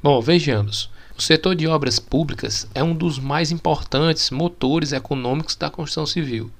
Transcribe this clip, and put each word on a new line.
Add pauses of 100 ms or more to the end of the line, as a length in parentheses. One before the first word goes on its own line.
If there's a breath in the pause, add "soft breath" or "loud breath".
Bom,
vejamos. (260 loud breath)
O
setor
de
obras
públicas
é
um
dos
mais
importantes
motores
econômicos
da
construção
civil.